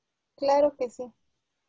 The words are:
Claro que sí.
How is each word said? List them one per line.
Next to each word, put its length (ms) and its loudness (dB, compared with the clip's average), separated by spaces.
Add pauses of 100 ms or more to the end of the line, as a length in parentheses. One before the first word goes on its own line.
(360)
Claro 400 2
que 140 -6
sí. 140 -14 (640)